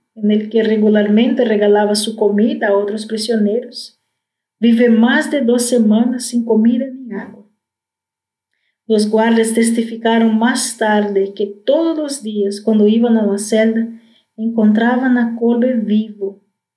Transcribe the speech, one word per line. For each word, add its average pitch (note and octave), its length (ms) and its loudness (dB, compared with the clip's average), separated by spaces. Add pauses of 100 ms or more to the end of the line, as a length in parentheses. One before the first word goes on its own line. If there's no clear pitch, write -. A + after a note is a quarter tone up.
(220)
en G#3 80 0
el G#3+ 200 -2
que A3+ 120 0
regularmente G#3+ 840 2
regalaba G#3 500 2
su G#3 220 -6
comida G#3+ 520 0
a G3 80 2
otros G#3 300 -4
prisioneros, A3 920 -4 (580)
vive A#3 320 4
más C4 400 2
de C#4+ 120 -2
dos A#3+ 200 2
semanas A#3 640 0
sin A#3+ 180 -4
comida A#3 480 2
ni A3+ 220 -14
agua. - 320 -14 (1400)
Los G#3+ 240 2
guardias A3+ 440 2
testificaron A3+ 840 0
más - 400 -2
tarde G3+ 560 0
que G#3 120 -4
todos D#4+ 500 -2
los D4 260 -8
días, G#3 380 -4
cuando G#3+ 280 2
iban A#3 280 2
a G#3+ 100 0
la G3+ 120 0
celda, A3+ 480 0 (500)
encontraban A3+ 840 0
a A#3 200 -2
Kolbe A#3+ 360 0
vivo G#3 680 -4 (340)